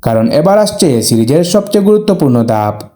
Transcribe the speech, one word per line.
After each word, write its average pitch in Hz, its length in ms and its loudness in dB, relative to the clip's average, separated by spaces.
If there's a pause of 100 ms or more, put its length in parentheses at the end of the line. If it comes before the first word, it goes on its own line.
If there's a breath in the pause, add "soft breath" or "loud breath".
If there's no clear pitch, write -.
কারণ 113 200 0 (140)
এবার 190 200 2
আসছে 202 300 0 (180)
সিরিজের 120 360 0 (100)
সবচেয়ে 202 340 0
গুরুত্বপূর্ণ 190 560 0
ধাপ 107 320 -2 (200)